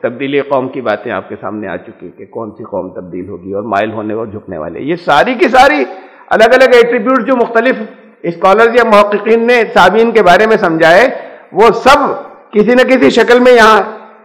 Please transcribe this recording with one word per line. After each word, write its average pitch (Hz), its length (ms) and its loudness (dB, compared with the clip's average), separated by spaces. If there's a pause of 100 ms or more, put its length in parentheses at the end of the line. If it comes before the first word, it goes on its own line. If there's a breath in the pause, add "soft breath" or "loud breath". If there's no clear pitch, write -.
तब्दीली 135 380 -6
कौम 135 280 -4
की 131 120 -12
बातें 113 300 -6
आपके 98 260 -10
सामने 104 320 -12
आ 87 80 -10
चुकी 92 340 -18
कि 107 160 -20
कौन 113 240 -14
सी 110 140 -18
कौम 92 260 -10
तब्दील 92 380 -14
होगी 92 240 -14
और 98 100 -8
माइल 107 280 -4
होने 107 240 -8
और 113 160 -8
झुकने 98 280 -14
वाले। 80 220 -12
ये 147 160 -6
सारी 175 380 -2
की 262 140 0
सारी 277 360 2 (480 loud breath)
अलग-अलग 240 420 4
एट्रीब्यूट 240 460 2
जो 240 160 -2
मुख्तलिफ 233 640 -2 (280)
scholars 214 520 2
या 233 60 2
मुहक्किकीन 214 600 0
ने 240 180 2
साबीन 214 480 2
के - 100 2
बारे 185 240 4
में 220 100 2
समझाए, 170 500 2 (480 loud breath)
वो 220 180 4
सब 277 260 2 (540)
किसी 208 220 2
न 254 100 4
किसी 254 260 2
शक्ल 233 300 2
में 247 120 4
यहाँ 220 580 2 (140)